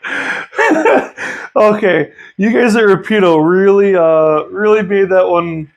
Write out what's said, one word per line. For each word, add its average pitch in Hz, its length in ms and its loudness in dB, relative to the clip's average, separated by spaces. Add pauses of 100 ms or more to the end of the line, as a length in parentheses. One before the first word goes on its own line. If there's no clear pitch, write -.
<laughs> - 1500 -4
Okay, 208 560 0 (240)
you 208 160 -2
guys 240 240 2
at 226 80 2
Rapido 185 600 2
really, 196 520 2
uh, 156 540 2
really 214 320 0
made 196 260 -2
that 185 200 2
one 170 480 -4